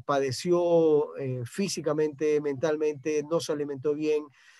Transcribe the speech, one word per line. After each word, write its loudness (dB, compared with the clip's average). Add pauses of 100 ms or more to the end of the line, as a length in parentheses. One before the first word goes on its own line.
padeció, 2
eh, -6
físicamente, 0
mentalmente, 0
no 2
se -4
alimentó -2
bien. 0 (360)